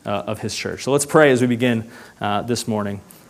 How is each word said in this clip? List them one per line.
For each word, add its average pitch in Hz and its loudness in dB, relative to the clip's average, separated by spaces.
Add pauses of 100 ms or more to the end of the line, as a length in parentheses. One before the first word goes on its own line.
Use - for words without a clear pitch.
uh, 101 -4
of 110 -8
his - -8
church. 92 -8
So 127 -2
let's 139 2
pray 151 6
as 123 4
we 127 2
begin, 117 0 (300)
uh, 104 -2
this 117 -4
morning, 101 -4 (280)